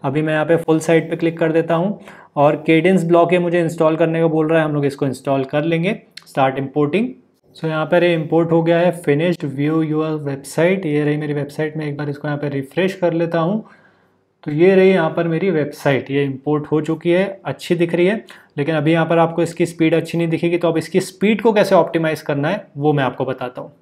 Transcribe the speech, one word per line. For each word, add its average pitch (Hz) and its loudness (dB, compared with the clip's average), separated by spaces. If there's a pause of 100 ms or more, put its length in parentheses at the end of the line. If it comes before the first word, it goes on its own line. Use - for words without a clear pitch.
अभी 143 -2
मैं 156 -2
यहाँ 156 0
पे 165 4
फुल 160 2
साइट 160 2
पे 170 -4
क्लिक 165 -2
कर 160 0
देता 165 0
हूँ 190 -2 (380)
और 147 2
Kadence 165 4
ब्लॉक 170 4
ये 180 4
मुझे 175 0
इंस्टॉल 160 0
करने 165 0
को 165 2
बोल 156 0
रहा 160 2
है, 156 2
हम 151 -2
लोग 147 0
इसको 139 -2
इंस्टॉल 135 -2
कर 147 -2
लेंगे। 165 -2 (260)
स्टार्ट 135 0
इम्पोर्टिंग। 147 -2 (480)
So - -10
यहाँ 156 -2
पर 170 2
ये 175 4
इंपोर्ट 165 0
हो 165 4
गया 170 2
है। 175 2 (100)
Finished, 160 0
view 147 -2
your 156 -2 (140)
website। 165 -2
ये 147 0
रही 147 0
मेरी 151 -6
वेबसाइट, 151 -6
मैं 151 -6
एक 143 -8
बार 147 -6
इसको 143 -8
यहाँ 147 -4
पे 147 -4
रिफ्रेश 170 -2
कर 170 0
लेता 165 -2
हूँ। 196 -2 (800)
तो 156 -6
ये 170 4
रही 190 6
यहाँ 165 2
पर 170 -2
मेरी 160 0
वेबसाइट, 143 -2
ये 143 0
इंपोर्ट 147 -4
हो 151 0
चुकी 160 -2
है, 196 -2
अच्छी 143 -4
दिख 165 0
रही 175 2
है। 208 0 (340)
लेकिन 151 -2
अभी 151 2
यहाँ 165 2
पर 165 2
आपको 165 2
इसकी 170 -2
स्पीड 165 0
अच्छी 160 -2
नहीं 170 0
दिखेगी, 170 0
तो 170 0
अब 160 0
इसकी 160 0
स्पीड 208 -2
को 226 2
कैसे 196 2
ऑप्टिमाइज 160 0
करना 147 -2
है 208 -6 (120)
वो 147 0
मैं 143 0
आपको 127 -4
बताता 127 -10
हूँ। 147 -16 (100)